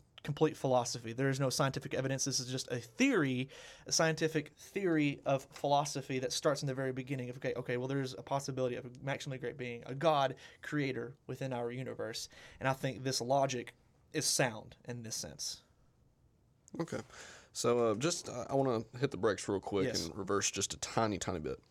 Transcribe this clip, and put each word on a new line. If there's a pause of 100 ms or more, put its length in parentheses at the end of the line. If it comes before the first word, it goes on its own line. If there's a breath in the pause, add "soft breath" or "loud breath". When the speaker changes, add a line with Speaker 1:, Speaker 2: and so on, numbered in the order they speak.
(240)
Speaker 1:
complete
philosophy.
There
is
no
scientific
evidence.
This
is
just
a
theory, (380 loud breath)
a
scientific
theory
of
philosophy
that
starts
in
the
very
beginning
of,
okay,
okay,
well,
there's
a
possibility
of
a (160)
maximally
great
being,
a
God (260 loud breath)
creator (140)
within
our
universe. (320 loud breath)
And
I
think
this
logic (400)
is
sound
in
this
sense. (1160)
Speaker 2:
Okay. (520 loud breath)
So,
uh,
just,
uh,
I
wanna (160)
hit
the
brakes
real
quick
Speaker 1:
Yes.
Speaker 2:
and
reverse
just
a
tiny,
tiny
bit. (120)